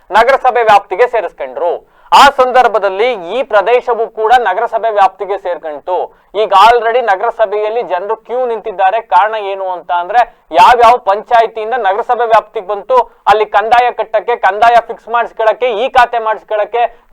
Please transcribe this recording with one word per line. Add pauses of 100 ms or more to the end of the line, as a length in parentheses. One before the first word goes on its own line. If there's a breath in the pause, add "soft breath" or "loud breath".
(120)
ನಗರಸಭೆ
ವ್ಯಾಪ್ತಿಗೆ
ಸೇರಿಸ್ಕೊಂಡ್ರು. (120)
ಆ
ಸಂದರ್ಭದಲ್ಲಿ
ಈ
ಪ್ರದೇಶವೂ
ಕೂಡ
ನಗರಸಭೆ
ವ್ಯಾಪ್ತಿಗೆ
ಸೇರ್ಕೊಂತು. (140)
ಈಗ (160)
already
ನಗರಸಭೆಯಲ್ಲಿ
ಜನರು
ಕ್ಯೂ
ನಿಂತಿದ್ದಾರೆ.
ಕಾರಣ
ಏನು
ಅಂತ
ಅಂದ್ರೆ (160 soft breath)
ಯಾವ್ಯಾವ
ಪಂಚಾಯತಿಯಿಂದ
ನಗರಸಭೆ
ವ್ಯಾಪ್ತಿಗೆ
ಬಂತು, (300 soft breath)
ಅಲ್ಲಿ
ಕಂದಾಯ
ಕಟ್ಟಕ್ಕೆ,
ಕಂದಾಯ (120)
ಫಿಕ್ಸ್
ಮಾಡಿಸ್ಕೊಳಕ್ಕೆ,
ಈ
ಖಾತೆ
ಮಾಡಿಸ್ಕೊಳಕ್ಕೆ (120)